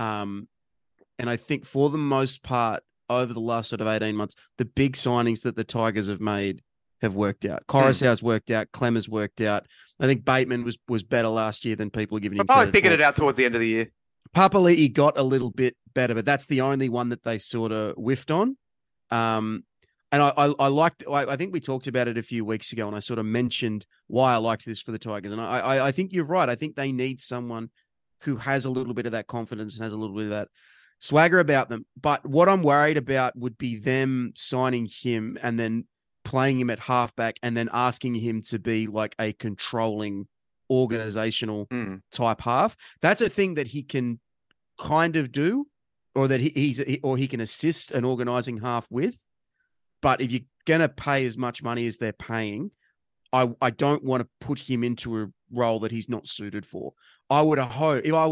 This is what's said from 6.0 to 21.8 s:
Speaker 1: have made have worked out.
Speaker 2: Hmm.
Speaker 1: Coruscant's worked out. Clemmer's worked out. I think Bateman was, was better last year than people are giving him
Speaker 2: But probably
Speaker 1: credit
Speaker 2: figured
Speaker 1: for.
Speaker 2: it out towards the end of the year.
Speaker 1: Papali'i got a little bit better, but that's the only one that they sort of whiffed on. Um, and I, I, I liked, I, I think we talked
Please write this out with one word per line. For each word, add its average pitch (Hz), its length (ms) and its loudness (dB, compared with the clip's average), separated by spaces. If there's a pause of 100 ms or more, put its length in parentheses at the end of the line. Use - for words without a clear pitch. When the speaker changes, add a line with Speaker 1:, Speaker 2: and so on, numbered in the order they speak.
Speaker 1:
have 98 120 -6
made 101 400 -2 (420)
have 101 120 0
worked 101 300 -2
out. 98 240 -4
Speaker 2:
Hmm. 139 100 4
Speaker 1:
Coruscant's 131 440 4
worked 113 280 0
out. 110 220 -2
Clemmer's 113 360 -2
worked 107 320 -6
out. 104 240 0 (360)
I 139 60 2
think 135 180 2
Bateman 127 400 0
was, 117 120 -6 (120)
was 113 160 -2
better 117 240 0
last 110 360 -2
year 110 120 -2
than 107 140 -4
people 107 260 -4
are 107 40 -4
giving 101 160 -4
him 101 100 0
Speaker 2:
But - 80 6
probably 220 100 10
Speaker 1:
credit - 120 -2
Speaker 2:
figured 185 140 6
Speaker 1:
for. 165 40 6
Speaker 2:
it 151 80 4
out 143 140 6
towards 143 220 2
the 131 60 6
end 117 100 2
of 117 60 2
the 117 80 2
year. 113 240 -2 (420)
Speaker 1:
Papali'i 175 580 6
got 147 240 4
a 139 60 2
little 131 280 2
bit 127 260 -2 (180)
better, 123 200 0
but 110 100 -2
that's 139 220 0
the 131 160 0
only 135 260 0
one 120 220 -2
that 120 120 -6
they 113 160 -4
sort 113 320 -4
of 107 240 -4
whiffed 127 380 -2
on. 226 240 0 (560)
Um, 113 520 -2 (480)
and 147 100 6
I, 143 140 6
I, 147 240 4
I 139 80 4
liked, 156 420 2
I, 143 160 0
I 135 100 -4
think 185 160 -6
we 170 80 -4
talked 131 280 -6